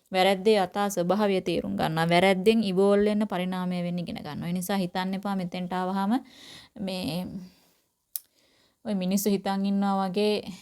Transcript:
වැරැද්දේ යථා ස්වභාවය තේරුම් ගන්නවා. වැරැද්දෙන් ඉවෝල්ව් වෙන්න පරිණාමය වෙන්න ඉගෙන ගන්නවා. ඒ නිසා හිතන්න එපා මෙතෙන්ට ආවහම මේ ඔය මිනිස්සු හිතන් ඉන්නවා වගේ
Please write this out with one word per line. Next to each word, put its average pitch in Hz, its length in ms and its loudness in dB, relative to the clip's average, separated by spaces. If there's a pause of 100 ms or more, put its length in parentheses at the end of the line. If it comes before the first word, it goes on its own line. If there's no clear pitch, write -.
(120)
වැරැද්දේ 190 460 4
යථා 202 320 0
ස්වභාවය 190 520 2
තේරුම් 185 340 -2
ගන්නවා. 160 340 0
වැරැද්දෙන් 190 540 4
ඉවෝල්ව් 196 420 4
වෙන්න 208 220 2
පරිණාමය 180 560 -4
වෙන්න 175 160 -4
ඉගෙන - 240 -8
ගන්නවා. 151 240 -8
ඒ 175 60 -2
නිසා 185 260 -2
හිතන්න 185 340 -4
එපා 196 220 -4
මෙතෙන්ට 180 380 -6
ආවහම 196 460 0 (580)
මේ 185 480 -6 (1600)
ඔය 214 100 -4
මිනිස්සු 190 340 0
හිතන් 196 360 -2
ඉන්නවා 196 340 0
වගේ 208 360 0 (260)